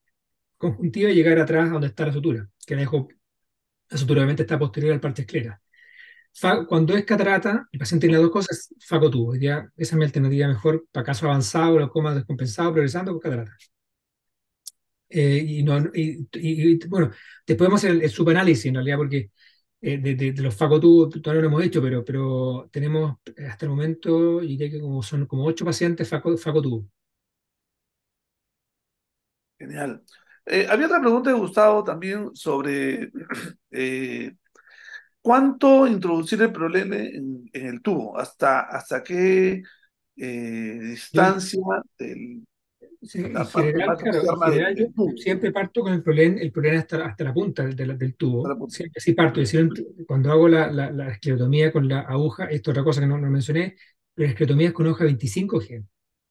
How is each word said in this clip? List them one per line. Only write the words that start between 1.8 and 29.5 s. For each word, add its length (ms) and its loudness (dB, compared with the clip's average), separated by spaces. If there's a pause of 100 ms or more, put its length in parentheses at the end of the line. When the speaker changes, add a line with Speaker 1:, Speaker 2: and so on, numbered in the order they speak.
Speaker 1:
está 180 -6
la 60 -2
sutura, 360 -4 (180)
que 80 -6
la 60 -2
dejo, 280 -2 (840)
la 80 -6
sutura 220 2
obviamente 220 0
está 160 -2
posterior 340 -2
al 80 -2
parte 220 -6
esclera. 380 -8 (720)
Fa-, 320 0
cuando 300 2
es 80 0
catarata, 680 0
el 60 -10
paciente 280 0
tiene 120 6
las 60 6
dos 80 2
cosas, 420 -6 (120)
faco 240 2
tubo. 260 -2
Ya, 400 -2
esa 180 -6
es 40 4
mi 60 4
alternativa 440 0
mejor 440 0
para 140 -6
casos 180 -6
avanzados, 520 2
glaucoma 380 0
descompensado, 580 -4
progresando 400 -2
con 80 -6
catarata. 320 -6 (1600)
Eh, 380 2
y 160 -4
no, 160 2 (160)
y, 380 -4
y, 400 0
y, 60 4 (100)
bueno, 220 0 (360)
después 220 4
vamos 160 2
a 20 2
hacer 120 4
el, 40 0
el 80 0
subanálisis, 560 2
en 80 0
realidad, 220 -2
porque, 340 -4 (500)
eh, 180 -4
de, 180 -2
de, 160 -2
de 100 -6
los 140 -2
faco 240 4
tubos 300 8 (120)
todavía 200 0
no 60 2
lo 80 2
hemos 80 2
hecho, 160 0
pero, 240 -2
pero 680 -4
tenemos, 460 -2 (180)
eh, 100 -14
hasta 200 -10
el 40 -4
momento, 720 0
yo 60 -6
diría 220 -6
que 100 -8
como 220 -6
son 240 -4
como 200 -4
ocho 180 -4
pacientes 440 -2
faco, 280 -2
faco 240 0
tubo. 280 -4 (2750)